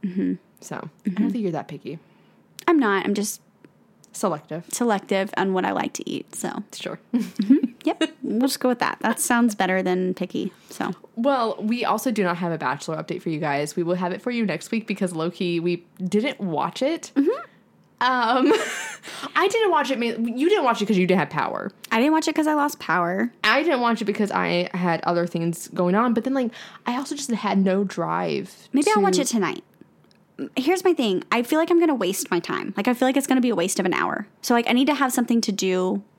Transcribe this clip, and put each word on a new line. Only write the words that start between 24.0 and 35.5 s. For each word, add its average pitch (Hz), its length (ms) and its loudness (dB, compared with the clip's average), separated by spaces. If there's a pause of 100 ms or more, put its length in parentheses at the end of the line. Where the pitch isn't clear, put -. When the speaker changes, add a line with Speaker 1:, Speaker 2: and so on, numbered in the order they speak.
Speaker 2:
it - 20 -2
because 202 280 0
I 175 420 0
had 175 300 0
other 175 220 0
things 170 420 -4
going 180 260 2
on, 240 200 4
but 226 100 0
then, 262 100 0
like, 247 160 0 (360)
I 240 100 -2
also 285 180 -6
just 285 160 -8
had 196 280 0
no 190 260 4
drive 165 880 -4
Speaker 1:
Maybe 294 220 2
I'll 415 80 4
watch 381 140 4
Speaker 2:
to 311 60 2
Speaker 1:
it 254 60 -2
tonight. 190 360 -2 (920)
Here's 349 280 0
my 370 100 6
thing. 208 380 0
I 240 100 2
feel 302 160 2
like 330 120 2
I'm 339 100 6
gonna 320 160 4
waste 190 340 -2
my 175 80 2
time. - 380 -6
Like, 202 100 -2
I 247 80 4
feel 254 140 2
like 262 80 2
it's 269 100 0
gonna 262 140 4
be 247 80 2
a 226 80 2
waste 180 240 0
of 190 60 0
an - 80 0
hour. - 340 -2 (140)
So, 240 120 2
like, 233 140 2
I 247 40 2
need 254 140 4
to 294 80 2
have 269 180 0
something 233 280 2
to 214 120 -2